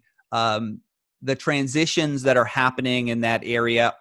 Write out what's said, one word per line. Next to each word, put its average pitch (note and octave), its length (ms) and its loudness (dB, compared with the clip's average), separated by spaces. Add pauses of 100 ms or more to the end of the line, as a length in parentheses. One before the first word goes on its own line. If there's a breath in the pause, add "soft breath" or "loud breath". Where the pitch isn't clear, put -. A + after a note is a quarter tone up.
(320)
um, A2+ 480 -2 (420)
the C3 140 -2
transitions D3 880 0
that C3 140 4
are A#2 80 4
happening B2+ 640 -2
in A#2 120 -2
that A#2 220 0
area A#2 580 2